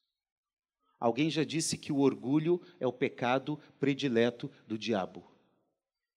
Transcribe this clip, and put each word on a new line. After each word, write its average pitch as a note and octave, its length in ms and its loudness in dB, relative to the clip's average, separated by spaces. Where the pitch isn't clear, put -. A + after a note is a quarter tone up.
Alguém A#2+ 300 2
já D3+ 140 0
disse D3+ 340 -2
que - 140 -10
o C#3 80 0
orgulho C#3 600 2
é B2+ 80 0
o B2 40 2
pecado C3 680 -2
predileto C3+ 720 2
do A2 100 -6
diabo. G2+ 480 -4